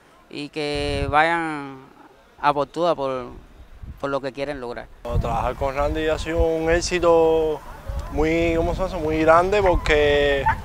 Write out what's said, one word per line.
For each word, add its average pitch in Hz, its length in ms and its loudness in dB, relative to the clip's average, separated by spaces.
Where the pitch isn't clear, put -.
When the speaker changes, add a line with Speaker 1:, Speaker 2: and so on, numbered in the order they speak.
Speaker 1:
y 147 180 -12
que 143 640 -4
vayan 151 680 0
a 143 120 2
por 139 140 -2
todas 160 280 -2
por, 131 300 -6
por 139 100 -6
lo 139 120 -2
que 135 100 -6
quieren 139 300 -8
lograr. 117 260 -12
Speaker 2:
Trabajar 117 360 -2
con 135 200 -4
Randy 156 320 -2
ha 156 100 0
sido 165 240 -2
un 160 300 2
éxito 165 880 4
muy, 165 420 2
¿cómo 170 180 0
se 185 100 -4
hace? 185 120 -4
Muy 156 240 -2
grande 175 420 6
porque 147 840 2